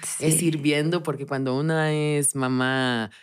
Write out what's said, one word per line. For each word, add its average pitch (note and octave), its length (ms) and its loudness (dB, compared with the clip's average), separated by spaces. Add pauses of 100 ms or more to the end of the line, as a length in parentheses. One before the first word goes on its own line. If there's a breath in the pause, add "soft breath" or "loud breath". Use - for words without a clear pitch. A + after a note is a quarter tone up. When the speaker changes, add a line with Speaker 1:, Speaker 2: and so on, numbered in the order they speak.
Speaker 1:
Sí. - 180 -6
Speaker 2:
es D#3 160 4
ir D#3+ 180 0
viendo, D3+ 440 0
porque C#3 220 -4
cuando C3 340 -2
una D#3 320 2
es D3+ 420 0
mamá, B2+ 800 0 (120)